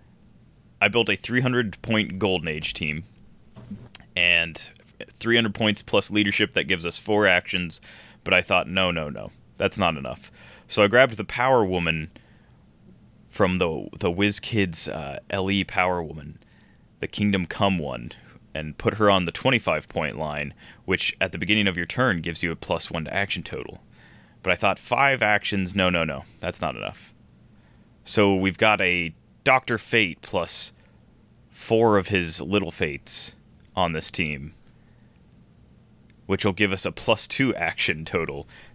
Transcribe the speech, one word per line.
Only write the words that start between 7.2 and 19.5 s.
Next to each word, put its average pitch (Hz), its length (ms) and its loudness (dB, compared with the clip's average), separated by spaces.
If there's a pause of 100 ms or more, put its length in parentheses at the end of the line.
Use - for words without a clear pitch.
actions, 90 540 0 (440)
but - 100 2
I 92 80 6
thought, 90 260 0
"No, 92 240 2
no, 80 180 -4
no, 50 220 -12 (240)
that's 98 220 0
not 85 180 2
enough." 67 360 -10 (360)
So - 160 2
I 104 40 6
grabbed 107 300 6
the 110 60 -8
Power 120 400 2
Woman 82 460 -2 (1200)
from 92 260 2
the, 80 320 -2 (100)
the 95 140 0
Whiz 101 280 2
Kids, 98 500 -2
uh, 71 300 -8 (100)
L 95 200 -2
E 98 140 2
Power 90 400 0
Woman, 76 360 -12 (600)
the - 80 -4
Kingdom 101 380 0
Come 98 340 0
one, 64 320 -8 (420)
and 78 240 -8
put - 180 0
her 104 140 4
on 95 160 4
the 82 60 -4
twenty-five 107 560 0